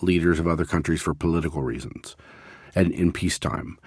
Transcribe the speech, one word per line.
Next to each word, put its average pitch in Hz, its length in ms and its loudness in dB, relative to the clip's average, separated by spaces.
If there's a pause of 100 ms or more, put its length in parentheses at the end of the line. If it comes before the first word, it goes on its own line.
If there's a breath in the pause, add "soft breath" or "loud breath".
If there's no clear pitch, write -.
leaders 87 360 4
of 82 80 0
other 82 200 0
countries 80 340 0
for 80 140 -2
political 80 480 0
reasons - 520 -8 (600 loud breath)
and 87 180 2
in 87 180 2
peacetime. - 760 -4